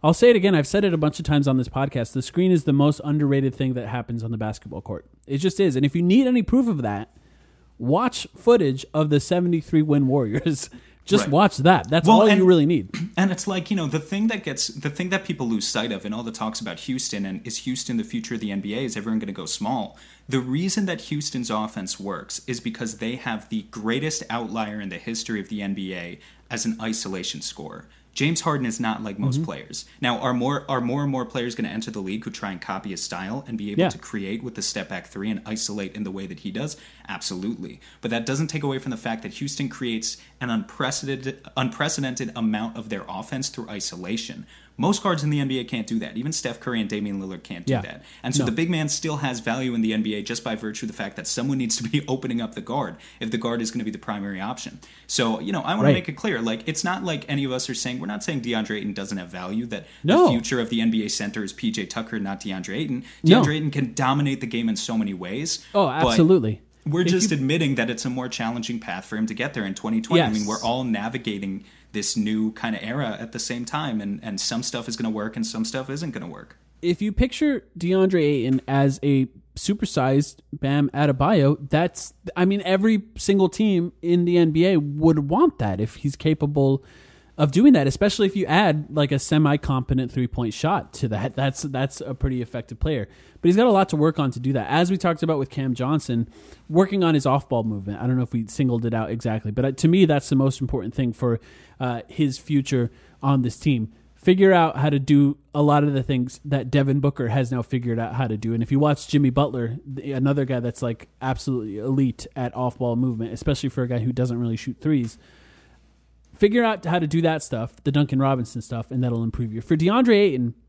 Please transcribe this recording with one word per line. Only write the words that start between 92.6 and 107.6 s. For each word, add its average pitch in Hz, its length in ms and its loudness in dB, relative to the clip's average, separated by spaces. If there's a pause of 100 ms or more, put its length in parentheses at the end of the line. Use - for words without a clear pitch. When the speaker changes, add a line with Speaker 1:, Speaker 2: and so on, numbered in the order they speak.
Speaker 1:
player. 147 260 -2 (340)
But 170 60 4
he's 180 80 8
got 226 100 6
a 247 60 6
lot 196 180 6
to 165 60 0
work 156 240 4
on 139 120 2
to 123 100 -8
do 131 120 0
that. 117 160 -2
As 175 220 2
we 190 60 2
talked 165 260 0
about 160 160 0
with 135 100 -4
Cam 131 240 -2
Johnson, 123 560 0 (380)
working 190 340 4
on 165 140 4
his 139 100 2
off-ball 131 380 2
movement. 104 380 -4
I 123 60 -2
don't 127 100 2
know 127 60 2
if - 100 -6
we 113 140 -2
singled 120 380 0
it 113 80 0
out 110 160 -2
exactly, 113 420 -2
but, 123 140 0
uh, 139 60 0
to 135 160 2
me, 185 180 8
that's 147 220 2
the 139 80 2
most 135 240 2
important 117 340 -4
thing 123 200 0
for, 117 260 0 (400)
uh, 123 300 -4
his 139 280 0
future 135 540 0 (320)
on 139 180 4
this 120 160 -2
team. 120 340 0 (240)
Figure 190 360 6
out 170 240 6
how 139 140 2
to 143 100 2
do 143 380 6 (180)
a 147 60 2
lot 147 240 6
of 143 80 2
the 131 100 0
things 127 400 -2
that 139 260 -2
Devin 139 300 4
Booker 135 300 0
has 127 240 0
now 123 80 0